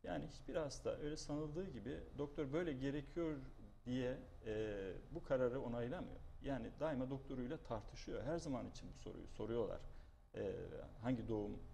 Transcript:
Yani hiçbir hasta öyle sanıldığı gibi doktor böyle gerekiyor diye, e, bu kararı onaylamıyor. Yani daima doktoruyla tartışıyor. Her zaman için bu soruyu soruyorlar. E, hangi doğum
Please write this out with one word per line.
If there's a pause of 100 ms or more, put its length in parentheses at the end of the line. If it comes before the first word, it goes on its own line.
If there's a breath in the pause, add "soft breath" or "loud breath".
Yani
hiçbir
hasta
öyle
sanıldığı
gibi (180)
doktor
böyle
gerekiyor (500)
diye, (280)
e, (180)
bu
kararı
onaylamıyor. (220)
Yani (100)
daima
doktoruyla
tartışıyor.
Her
zaman
için
bu
soruyu
soruyorlar. (540 loud breath)
E, (460)
hangi
doğum (160)